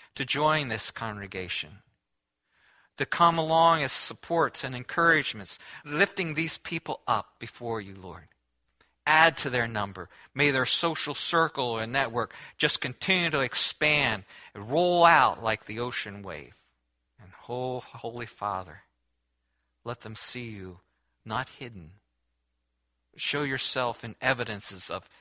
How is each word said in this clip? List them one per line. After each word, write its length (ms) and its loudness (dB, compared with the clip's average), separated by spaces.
to 100 -4
join 420 2
this 240 -4
congregation, 920 -8
to 80 -2
come 320 6
along 460 4
as 80 0
supports 720 0
and 120 -6
encouragements, 840 0
lifting 480 0
these 240 0
people 500 -8
up 300 -2
before 420 -6
you, 160 -12
Lord. 320 -16
Add 320 6
to 120 -4
their 180 0
number. 420 -6
May 180 2
their 140 2
social 480 0
circle 640 0
and 140 -6
network 420 -2
just 240 2
continue 480 0
to 120 2
expand 800 0
and 160 -12
roll 360 6
out 380 6
like 220 -2
the 140 -8
ocean 440 -6
wave. 320 -12
And 100 -20
oh, 320 -6
Holy 460 -10
Father, 560 -6
let 180 -8
them 140 -12
see 300 -8
you 340 -12
not 240 -4
hidden. 320 -14
Show 280 -2
yourself 600 -2
in 160 -10
evidences 680 -2
of 180 -6